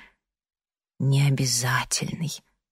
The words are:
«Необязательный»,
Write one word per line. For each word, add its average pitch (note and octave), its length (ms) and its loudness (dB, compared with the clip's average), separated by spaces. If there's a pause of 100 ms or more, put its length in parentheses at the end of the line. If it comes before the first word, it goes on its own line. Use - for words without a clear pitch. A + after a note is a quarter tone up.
(1000)
«Необязательный», C3+ 1400 0 (320)